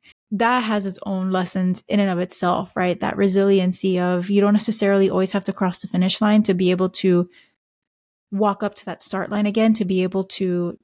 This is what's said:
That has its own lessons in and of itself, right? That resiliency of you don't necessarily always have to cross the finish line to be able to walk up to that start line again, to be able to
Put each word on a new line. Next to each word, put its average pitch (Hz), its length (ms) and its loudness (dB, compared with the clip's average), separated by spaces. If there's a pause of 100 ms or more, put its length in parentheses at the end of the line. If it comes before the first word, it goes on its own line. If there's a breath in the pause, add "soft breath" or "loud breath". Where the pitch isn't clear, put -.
(340 soft breath)
That 240 300 2
has 208 220 -2
its 190 200 -6
own 190 260 -2
lessons 185 580 -2
in 208 100 2
and 196 100 2
of 175 100 -2
itself, 180 580 -2
right? 180 200 0
That - 200 -4
resiliency 190 800 2
of 180 300 -2
you 202 100 2
don't 202 140 4
necessarily 196 560 2
always 185 240 0
have 196 120 -2
to 190 80 -4
cross 180 280 -2
the - 80 -12
finish 180 320 0
line 214 220 4
to 196 100 2
be 180 180 2
able 185 180 0
to 175 400 0 (1040 soft breath)
walk 202 300 -2
up 202 100 -4
to - 120 -12
that - 160 -10
start - 280 -6
line 208 160 0
again, 220 280 4
to 220 100 -2
be 185 200 0
able 190 200 -2
to 175 600 -4